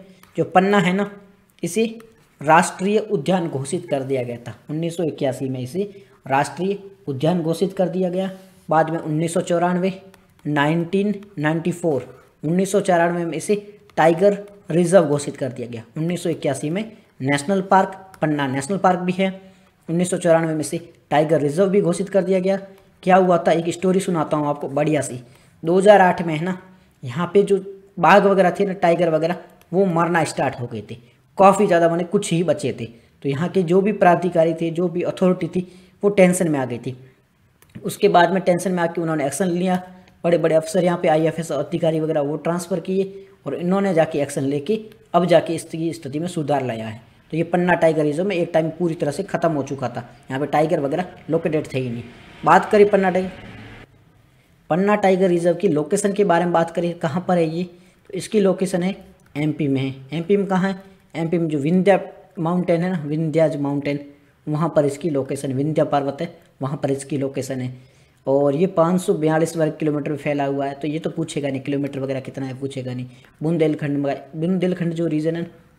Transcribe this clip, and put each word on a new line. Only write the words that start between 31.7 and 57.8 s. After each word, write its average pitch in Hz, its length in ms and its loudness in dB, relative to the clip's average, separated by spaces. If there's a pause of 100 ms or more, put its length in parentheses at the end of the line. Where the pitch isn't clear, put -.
माने 170 140 0
कुछ 202 300 -2
ही 170 100 2
बचे 143 360 -2
थे। 120 60 -8 (380)
तो 143 60 -2
यहाँ 143 200 -2
के 185 140 2
जो 175 180 2
भी 202 120 2
प्राधिकारी 170 600 4
थे, 165 160 -4
जो 165 180 -2
भी 170 160 -6
authority 180 440 0
थी, 180 200 -4 (360)
वो 202 80 2
टेंशन 180 400 4
में 143 80 0
आ 131 60 -2
गई 120 120 -6
थी। 127 200 -10 (800)
उसके - 340 0
बाद 175 240 6
में 190 80 0
टेंशन 185 300 0
में 175 120 -2
आके 170 180 -2
उन्होंने 160 240 -2
action 160 220 -2
लिया, 180 340 0 (420)
बड़े 170 140 4
बड़े 156 180 2
अफसर 160 280 2
यहाँ 175 140 2
पे 175 100 -2
आईएफएस 160 440 0
अधिकारी 160 480 0
वगैरह 156 220 0
वो 143 160 -2
transfer 170 420 -4
किए 190 460 -4 (220)
और 139 80 -6
इन्होंने 190 380 0
जाके 156 260 2
action 143 240 -4
लेके 143 360 -2 (340)
अब 175 120 2
जाके 165 300 2
इस, 156 120 -8 (280)
स्थिति 143 240 -8
में 175 80 -4
सुधार 143 380 -2
लाया 113 220 -6
है। 107 140 -12 (300)
तो 156 60 -4
ये 165 60 0
पन्ना 180 300 2
tiger 160 300 2
reserve 151 240 -2
में 202 80 -2
एक 170 180 -2
time 160 160 2
पूरी 165 260 -2
तरह 147 160 -2
से 190 120 -6
ख़त्म 165 280 -2
हो 143 120 -2
चुका 131 260 -6
था, 120 200 -12 (200)
यहाँ 131 100 -4
पे 143 80 -2
tiger 156 320 2
वगैरह 151 260 -2 (240)
लोकेटेड 156 440 -2
थे 139 60 -4
ही 127 100 -4
नहीं। 117 140 -8 (420)
बात 180 260 4
करें 202 180 6
पन्ना 190 200 2
tiger, 185 220 -2 (1400)
पन्ना 196 260 2
tiger 190 340 4
रिजर्व 170 260 2
की 185 120 0
location 185 460 0
के 202 100 2
बारे 175 220 2
में 175 80 0
बात 165 180 2
करें, 170 280 -4
कहाँ 175 280 -4
पर 180 100 2
है 165 120 2
ये, 165 140 -4
तो - 500 -16